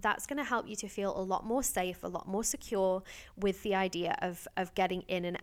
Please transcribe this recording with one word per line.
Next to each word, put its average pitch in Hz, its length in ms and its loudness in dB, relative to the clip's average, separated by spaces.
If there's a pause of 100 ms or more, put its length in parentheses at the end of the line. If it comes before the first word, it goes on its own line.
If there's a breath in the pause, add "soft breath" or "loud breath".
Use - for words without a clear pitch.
That's - 260 2
gonna 285 160 -2
help 247 260 0
you 214 80 -8
to 202 120 -6
feel 196 280 0
a 190 60 0
lot 185 240 0
more 233 160 2
safe, 180 400 0
a 175 60 -4
lot 175 180 -6
more 196 160 0
secure 190 600 2 (320 loud breath)
with 190 260 0
the 202 140 4
idea 175 440 2
of, 180 360 -4
of 156 180 -2
getting 185 280 2
in 180 220 -2
and 175 180 -2